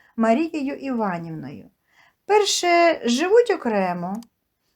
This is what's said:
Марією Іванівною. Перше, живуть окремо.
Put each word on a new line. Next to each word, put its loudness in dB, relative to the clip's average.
Марією 0
Іванівною. -6
Перше, 2
живуть 4
окремо. -2